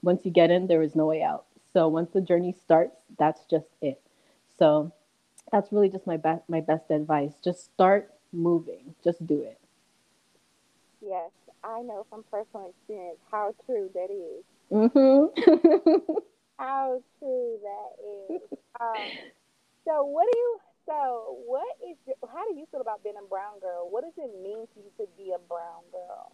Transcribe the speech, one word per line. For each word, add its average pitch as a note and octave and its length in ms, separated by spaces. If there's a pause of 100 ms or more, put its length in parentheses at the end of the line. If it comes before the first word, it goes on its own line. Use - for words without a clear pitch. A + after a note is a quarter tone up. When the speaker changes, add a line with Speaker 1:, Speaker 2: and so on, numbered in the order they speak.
Speaker 1:
Once F3+ 220
you F#3 60
get E3+ 200
in, F#3 160
there E3 160
is D3+ 120
no D#3 120
way D#3 160
out. D#3 240 (260)
So E3 160
once E3 240
the F#3+ 80
journey F3+ 320 (120)
starts, - 320 (220)
that's D#3 300
just D#3 180 (140)
it. C#3 200 (580)
So D3+ 340 (600)
that's G3+ 200
really G#3 160
just F#3+ 180
my E3+ 100
best, D#3+ 320
my D#3+ 120
best D#3+ 300
advice. D3+ 420 (100)
Just F3 220
start G3 480 (200)
moving. E3+ 600 (100)
Just E3+ 220
do D3 140
it. - 180 (1400)
Speaker 2:
Yes, F#3+ 300 (340)
I A3+ 180
know A3 280
from G#3+ 200
personal G#3 380
experience F3+ 500 (120)
how G#3+ 240 (120)
true G#3 280
that F#3 160
is. F3+ 340 (260)
Speaker 1:
Mm-hmm. D4+ 1500
<laughs> - 400
Speaker 2:
How C4 420 (180)
true B3 440
that G#3 720
is. - 80 (360)
Um, A#3 160 (920)
so D4+ 180
what D4+ 260
do A#4 80
you, A#4+ 200 (260)
so B3+ 640
what C4 180 (260)
is D#4 60 (100)
your, C4 100 (140)
how F4 160
do G#4 80
you D4 160
feel C4+ 120
about G#3+ 200
being G#3 160
a G3 80
brown G3 340
girl? F3+ 280
What A3+ 160
does E4 140
it C#4 120 (120)
mean G#3+ 320
to G#3+ 60
you G3+ 180
to G#3 80 (100)
be F#3+ 180
a F3 40
brown E3+ 420 (100)
girl? F3+ 440